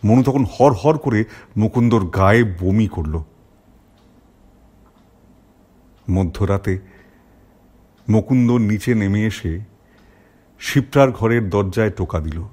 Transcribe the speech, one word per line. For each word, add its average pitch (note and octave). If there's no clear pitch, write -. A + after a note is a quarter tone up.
মনু B2
তখন C3
হর C3+
হর D3+
করে A2
মুকুন্দর A2+
গায়ে F#2+
বমি G2
করল। D#2+
মধ্যরাতে F#2+
মুকুন্দ A#2
নিচে A2
নেমে G#2
এসে F#2
শিপ্রার C3+
ঘরের A2+
দরজায় G2+
টোকা F2+
দিল। D#2